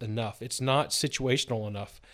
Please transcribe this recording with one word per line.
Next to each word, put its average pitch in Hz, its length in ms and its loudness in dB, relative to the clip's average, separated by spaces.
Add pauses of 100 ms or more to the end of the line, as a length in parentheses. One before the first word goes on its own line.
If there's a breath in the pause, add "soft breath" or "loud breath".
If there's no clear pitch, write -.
enough. 107 380 -4
It's - 180 -6
not 135 300 4
situational 127 800 0
enough. 101 340 -8 (120)